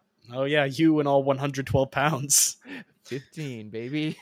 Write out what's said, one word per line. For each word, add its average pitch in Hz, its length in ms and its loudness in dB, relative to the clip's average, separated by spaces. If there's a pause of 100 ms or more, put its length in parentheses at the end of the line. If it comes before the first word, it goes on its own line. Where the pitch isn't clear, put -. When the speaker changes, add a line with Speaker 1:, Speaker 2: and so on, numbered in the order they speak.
(340)
Speaker 1:
Oh, 135 120 -2
yeah, 143 200 2
you 151 340 4
and 143 80 0
all 139 160 4
one 135 160 2
hundred 135 280 -4
twelve 135 240 0
pounds. 143 640 0 (240)
Speaker 2:
<laughs> - 220 -20
Fifteen, 127 640 -10
baby. 135 520 -6